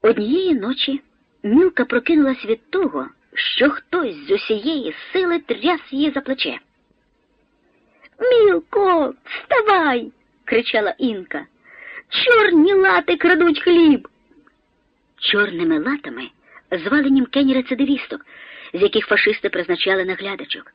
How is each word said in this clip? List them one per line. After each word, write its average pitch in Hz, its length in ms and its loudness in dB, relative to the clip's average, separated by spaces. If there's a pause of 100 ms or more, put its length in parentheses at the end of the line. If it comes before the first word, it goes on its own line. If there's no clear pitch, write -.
Однієї 254 520 0
ночі 262 460 -6 (420)
Мілка 269 420 2
прокинулась 262 600 0
від 220 260 -4
того, 262 380 -4 (260)
що - 360 0
хтось 277 460 -6
з - 140 -10
усієї 220 640 -4 (180)
сили 359 260 0
тряс 294 420 -4 (100)
її 285 200 -2
за - 100 -6
плече. 254 380 -6 (1600)
«Мілко, 381 920 2 (100)
вставай!» 320 880 0 (320)
кричала 226 540 -2
Інка. 190 480 -6 (600)
«Чорні 403 640 4
лати 370 440 2
крадуть 339 440 2
хліб!» 339 480 4 (1120)
Чорними 175 600 0
латами 151 500 -6 (420)
звали 240 400 0
німкень-рецидивісток, 269 1160 0 (480)
з 175 80 0
яких 208 240 0
фашисти 208 420 0
призначали 185 560 -2
наглядачок. 190 720 -10